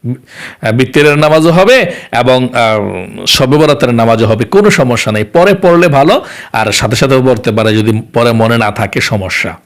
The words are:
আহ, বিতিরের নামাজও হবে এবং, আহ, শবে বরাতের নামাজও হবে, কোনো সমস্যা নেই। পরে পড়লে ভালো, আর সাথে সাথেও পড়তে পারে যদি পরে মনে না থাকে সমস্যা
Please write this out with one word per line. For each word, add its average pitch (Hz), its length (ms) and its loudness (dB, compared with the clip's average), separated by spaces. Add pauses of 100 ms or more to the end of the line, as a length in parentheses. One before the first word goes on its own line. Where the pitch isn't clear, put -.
আহ, - 640 -8
বিতিরের 147 460 0
নামাজও 156 320 2
হবে 196 420 2 (200)
এবং, 127 400 0
আহ, 107 760 -4
শবে 135 300 0
বরাতের 143 380 0
নামাজও 113 320 2
হবে, 110 180 0
কোনো 202 260 2
সমস্যা 120 420 0
নেই। 107 120 -2
পরে 185 300 2
পড়লে 175 340 2
ভালো, 151 360 2 (280)
আর 110 200 -2
সাথে 117 240 -2
সাথেও 135 260 2
পড়তে 120 300 0
পারে 110 240 0
যদি 110 260 0 (120)
পরে 120 180 2
মনে 113 260 2
না 107 120 0
থাকে 104 300 -4
সমস্যা 92 640 -6